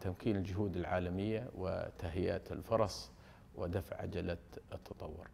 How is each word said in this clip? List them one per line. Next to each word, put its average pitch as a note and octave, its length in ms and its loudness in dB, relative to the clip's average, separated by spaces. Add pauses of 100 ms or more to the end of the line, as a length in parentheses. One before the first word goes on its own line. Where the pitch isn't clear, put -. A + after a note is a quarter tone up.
تمكين G2+ 360 2
الجهود F#2+ 400 2
العالمية F2+ 800 2
وتهيئة F2+ 960 0
الفرص - 600 2 (420)
ودفع F2+ 420 0
عجلة F2 420 0 (340)
التطور. - 600 -8